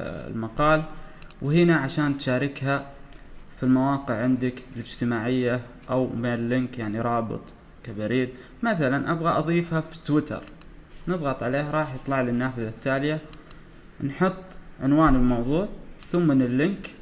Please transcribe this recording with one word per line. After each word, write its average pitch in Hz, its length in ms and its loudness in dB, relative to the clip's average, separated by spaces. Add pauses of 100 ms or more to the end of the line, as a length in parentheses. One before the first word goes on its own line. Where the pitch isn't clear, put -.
(300)
المقال، 147 520 2 (600)
وهنا 165 340 6
عشان 139 420 0
تشاركها 139 800 -2 (600)
في 131 60 0
المواقع 131 560 2
عندك 127 420 0 (120)
الاجتماعية 120 840 0 (300)
أو 127 160 2
ميل 117 340 -2
لينك، 123 380 0
يعني 110 220 -4
رابط 113 400 0 (440)
كبريد. 113 440 0 (340)
مثلا 156 500 0
أبغى 165 260 0
أضيفها 165 420 0
في - 220 -10
تويتر، 147 400 0 (640)
نضغط 147 340 -2
عليه 139 280 0
راح 147 240 0
يطلع 135 260 -2
لي 123 100 2
النافذة 120 380 -2
التالية. 139 500 0 (840)
نحط 180 300 2 (480)
عنوان 143 320 6
الموضوع 127 540 4 (440)
ثم 170 160 4
من 135 140 6
اللينك. 135 600 0